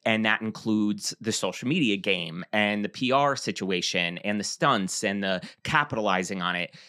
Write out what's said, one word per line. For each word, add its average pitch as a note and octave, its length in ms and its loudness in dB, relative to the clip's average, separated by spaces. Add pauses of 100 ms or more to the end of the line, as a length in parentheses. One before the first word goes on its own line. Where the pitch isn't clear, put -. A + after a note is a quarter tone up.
and A2 200 2
that G#2+ 180 2
includes G#2+ 800 0
the A2+ 100 -4
social G#2 360 -2
media C3 300 2
game F2+ 560 -4
and G#2 320 2
the F#2 40 -2
P B2 220 -2
R C#3 240 4
situation F2+ 840 -2
and G#2 200 -2
the F#2+ 40 -2
stunts A2+ 600 0
and G2 200 0
the F#2+ 180 0 (220)
capitalizing G2+ 800 0
on F2 120 0
it. F2 200 -6 (140)